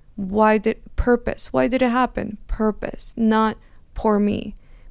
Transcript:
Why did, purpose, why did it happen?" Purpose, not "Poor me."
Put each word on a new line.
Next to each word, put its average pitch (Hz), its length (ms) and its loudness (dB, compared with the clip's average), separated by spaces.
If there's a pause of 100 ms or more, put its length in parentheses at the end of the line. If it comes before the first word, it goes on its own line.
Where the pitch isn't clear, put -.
(160)
Why 214 420 2
did, 220 200 -2 (180)
purpose, - 560 0
why 262 160 2
did 254 140 0
it 254 80 4
happen?" 220 480 -2 (100)
Purpose, - 680 -4
not 220 400 2 (380)
"Poor 214 220 2
me." 208 380 -2 (360)